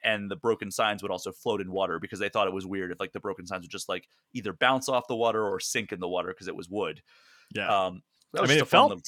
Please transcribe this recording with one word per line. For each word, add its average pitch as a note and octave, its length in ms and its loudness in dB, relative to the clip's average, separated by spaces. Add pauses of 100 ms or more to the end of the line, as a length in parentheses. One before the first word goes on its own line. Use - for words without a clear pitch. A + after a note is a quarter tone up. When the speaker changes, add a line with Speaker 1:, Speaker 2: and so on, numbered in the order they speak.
Speaker 1:
and G#2 260 0
the G2 60 -6
broken G#2+ 340 0
signs G#2 320 0
would G2 80 -4
also F#2 220 -6
float G#2+ 280 -2
in F#2 120 -6
water F#2 260 0
because F#2 220 -8
they G2+ 80 0
thought G#2 180 2
it F#2 80 -2
was F#2+ 100 -4
weird F#2 280 -4
if, F2 80 -8
like, F#2+ 100 -6
the - 80 -8
broken F#2+ 260 -8
signs F#2 180 -8
would E2+ 100 -16
just, - 160 -10
like, F#2 180 -4 (280)
either G#2 180 -4
bounce B2+ 360 2
off B2 200 0
the B2 80 -2
water A2+ 280 4
or G2 140 0
sink - 320 -4
in G2 80 -6
the F2+ 100 -4
water F2+ 240 -2
'cause - 140 -12
it F2 80 -8
was F2 140 -12
wood. F2+ 340 -4 (500)
Speaker 2:
Yeah. G2 340 2
Speaker 1:
Um, F#2 180 -8 (280)
that - 60 -4
Speaker 2:
I - 40 4
Speaker 1:
was C3 80 4
Speaker 2:
mean, D3+ 80 6
Speaker 1:
just C#3 100 2
Speaker 2:
it - 0 -
Speaker 1:
a - 20 -6
fun E3+ 80 8
Speaker 2:
felt, C4+ 120 10
Speaker 1:
little F#2 100 -6
Speaker 2:
it - 80 -18